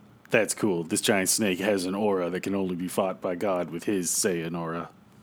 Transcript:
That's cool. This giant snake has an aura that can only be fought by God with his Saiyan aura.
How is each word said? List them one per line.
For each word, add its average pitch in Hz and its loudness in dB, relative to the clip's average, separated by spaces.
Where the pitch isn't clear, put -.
That's 107 2
cool. 87 0
This 95 0
giant 95 2
snake 95 2
has 95 2
an 92 -2
aura 98 2
that 87 -4
can 98 -2
only 95 0
be 87 -4
fought 95 -2
by 92 -2
God 90 0
with 82 -8
his 95 0
Saiyan 85 0
aura. 85 -6